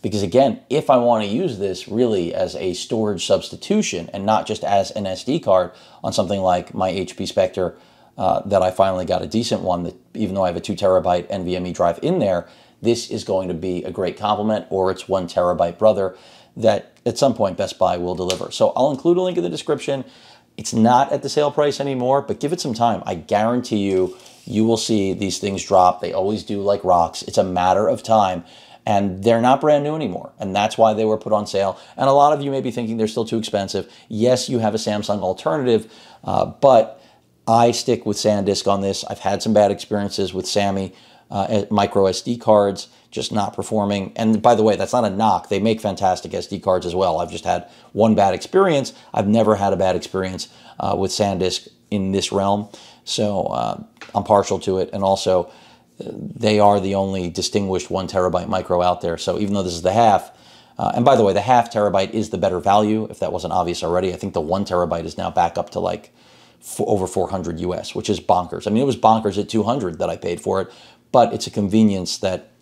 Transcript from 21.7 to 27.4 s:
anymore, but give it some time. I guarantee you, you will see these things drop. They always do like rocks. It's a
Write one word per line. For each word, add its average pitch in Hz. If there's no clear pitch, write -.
anymore, 135
but -
give 147
it 175
some 123
time. 113
I 92
guarantee 110
you, 95
you 104
will 113
see 101
these 95
things 98
drop. 90
They 87
always 98
do 101
like 101
rocks. 87
It's -
a 98